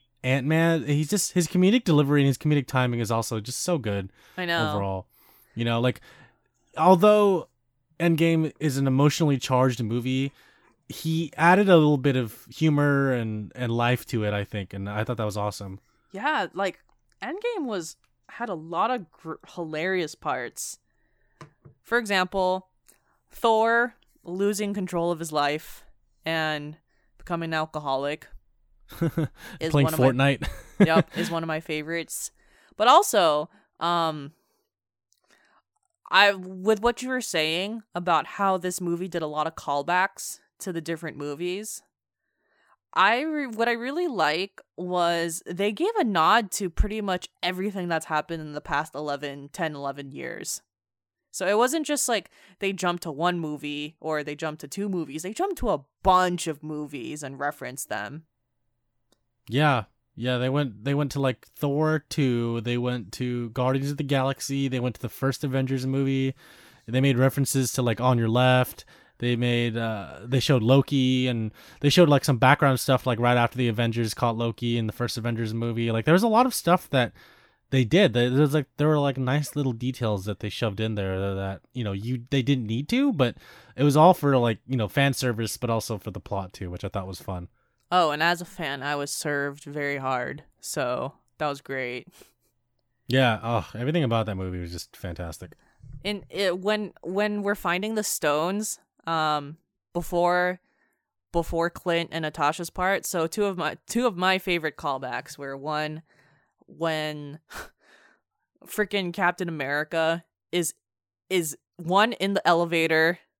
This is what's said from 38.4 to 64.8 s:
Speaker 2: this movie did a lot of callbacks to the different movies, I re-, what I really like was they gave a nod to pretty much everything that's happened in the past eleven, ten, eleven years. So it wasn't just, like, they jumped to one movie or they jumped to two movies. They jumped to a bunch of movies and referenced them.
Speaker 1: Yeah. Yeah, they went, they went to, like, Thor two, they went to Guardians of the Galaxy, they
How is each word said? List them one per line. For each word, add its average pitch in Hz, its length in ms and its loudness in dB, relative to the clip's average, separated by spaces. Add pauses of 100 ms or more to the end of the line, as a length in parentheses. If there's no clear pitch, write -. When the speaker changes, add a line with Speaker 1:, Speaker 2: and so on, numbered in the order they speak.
Speaker 2:
this 180 240 -6
movie 175 260 -4
did 165 140 -6
a 160 60 -4
lot 151 200 -4
of 160 80 -8
callbacks 165 840 -2 (200)
to 190 140 -8
the 165 80 -6
different 156 360 -8
movies, 175 640 -8 (1120)
I 214 280 4
re-, 302 260 -4
what 226 220 -2
I 240 40 0
really 277 340 -4
like 180 520 -2 (160)
was 170 720 -2
they 196 260 -2
gave 359 260 -2
a 381 60 2
nod 202 500 2
to 190 160 -4
pretty 214 300 -2
much 196 300 -4 (120)
everything 185 460 -4
that's 160 200 -2
happened 160 340 -4
in 151 120 -10
the 147 80 -8
past 151 320 -4
eleven, 143 600 -6
ten, 160 200 -4
eleven 139 380 -8
years. - 500 -10 (720)
So 185 140 -4
it 202 100 4
wasn't 254 280 2
just, 294 240 -2
like, 220 200 -2 (300)
they 196 140 -2
jumped 175 300 -2
to 170 80 -6
one 170 280 -2
movie 147 600 -8
or 151 200 -4
they 147 140 -10
jumped 156 260 -8
to 151 60 -12
two 202 220 -6
movies. 156 340 -6
They 185 100 -8
jumped 370 260 -4
to 240 100 0
a 147 160 -2 (180)
bunch 180 420 4
of 151 160 -6
movies 147 600 -8
and 135 160 -12
referenced 139 480 -6
them. 107 360 -8 (1200)
Speaker 1:
Yeah. 131 380 2 (280)
Yeah, 123 260 -2
they 127 100 0
went, 131 340 -2
they 135 100 0
went 143 200 0
to, 143 80 -4
like, 131 340 -2
Thor 151 540 0
two, 120 520 0
they 120 160 -2
went 120 360 -4
to 120 380 -4
Guardians 131 400 0
of 143 60 -6
the 147 60 -4
Galaxy, 139 640 0
they 127 140 -2